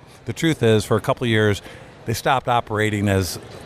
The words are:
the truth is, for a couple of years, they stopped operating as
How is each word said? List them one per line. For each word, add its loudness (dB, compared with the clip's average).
the -8
truth 0
is, 4
for 0
a 0
couple -2
of 0
years, 2
they -2
stopped 0
operating 0
as 0